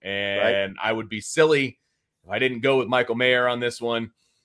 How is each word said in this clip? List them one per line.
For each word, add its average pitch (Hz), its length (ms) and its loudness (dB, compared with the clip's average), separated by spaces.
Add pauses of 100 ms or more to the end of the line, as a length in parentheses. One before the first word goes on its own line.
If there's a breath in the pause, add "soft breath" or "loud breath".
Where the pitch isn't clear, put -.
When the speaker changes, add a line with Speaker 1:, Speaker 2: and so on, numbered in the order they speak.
Speaker 1:
And 98 760 -2
Speaker 2:
Right. 107 120 -4
Speaker 1:
I 113 40 2
would 110 160 -6
be 107 120 -8
silly 147 600 0 (420)
if 90 80 -16
I 104 80 -2
didn't 127 220 0
go 135 180 4
with 120 100 0
Michael 123 280 2
Mayer 123 320 4
on 120 120 -2
this 120 200 -4
one. 117 240 -4 (400)